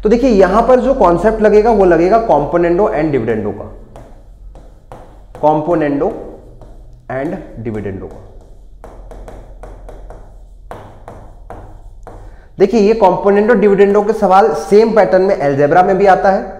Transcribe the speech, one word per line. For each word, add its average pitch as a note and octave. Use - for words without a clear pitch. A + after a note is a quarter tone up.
तो G#3+
देखिए, B3
यहां F#3+
पर B3+
जो B3+
concept G#3
लगेगा G#3+
वो G3
लगेगा F3+
componendo E3+
and D3+
dividendo A2+
का, -
componendo D#3
and C#3+
dividendo G#2
का। -
देखिए, G3
ये G3+
componendo A3
dividendo G3+
के A3
सवाल G3
same G#3+
पैटर्न F#3
में F#3+
algebra C#3+
में G3
भी G3
आता F#3+
है G#3+